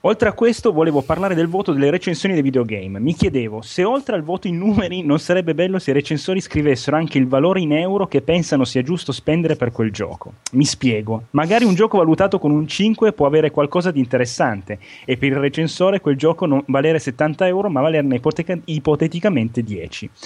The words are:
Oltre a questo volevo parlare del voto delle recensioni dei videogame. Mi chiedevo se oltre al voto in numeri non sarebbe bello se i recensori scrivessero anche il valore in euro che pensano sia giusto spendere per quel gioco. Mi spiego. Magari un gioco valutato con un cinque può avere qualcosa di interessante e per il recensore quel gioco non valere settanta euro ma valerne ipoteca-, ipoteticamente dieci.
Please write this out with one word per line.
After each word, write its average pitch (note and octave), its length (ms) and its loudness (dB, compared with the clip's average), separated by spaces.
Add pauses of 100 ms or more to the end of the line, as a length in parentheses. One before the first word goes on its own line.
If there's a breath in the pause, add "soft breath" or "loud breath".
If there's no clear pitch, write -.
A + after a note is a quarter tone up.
Oltre G#3+ 220 2
a G3+ 60 0
questo A#3 400 2
volevo D#3 280 2
parlare F3+ 320 -2
del E3 140 2
voto F#3 240 -2
delle C#3 180 2
recensioni F3+ 440 -2
dei D3+ 100 2
videogame. G#2+ 560 -2
Mi D3 160 0
chiedevo A#2 460 -2
se F3+ 240 -2
oltre A#3+ 320 -2
al D#3+ 40 -4
voto F3 280 -6
in E3+ 80 -4
numeri F#3 440 0
non D3+ 160 2
sarebbe F3 380 0
bello F#3 240 0
se C#3 120 -2
i - 20 2
recensori D#3 480 -2
scrivessero D3 560 0
anche D#3+ 200 -2
il C3 80 4
valore D#3 360 2
in D3+ 100 0
euro F#3 360 0
che C#3 140 0
pensano D#3+ 440 0
sia B2+ 160 -2
giusto C#3+ 320 -4
spendere D#3 420 0
per A#2 160 -2
quel A2 220 -2
gioco. F2+ 400 -10 (180)
Mi C3+ 140 4
spiego. A2 640 -2
Magari F3 340 2
un G3+ 100 4
gioco G#3 260 4
valutato E3+ 380 4
con D3+ 140 0
un D3+ 160 2
cinque G#3+ 460 2
può C#3+ 140 2
avere D#3 220 4
qualcosa E3+ 420 0
di C#3+ 80 0
interessante A#2+ 760 -2 (280 loud breath)
e B2+ 100 0
per C3+ 140 0
il C#3 80 0
recensore D#3+ 640 0
quel C#3+ 160 0
gioco D3+ 300 0
non C#3 200 2
valere D3 320 2
settanta D3+ 480 -2
euro F#3+ 220 0
ma C#3 100 0
valerne C#3+ 380 2
ipoteca-, D#3+ 480 -2
ipoteticamente D3+ 1000 -2
dieci. G2 460 -10 (160 loud breath)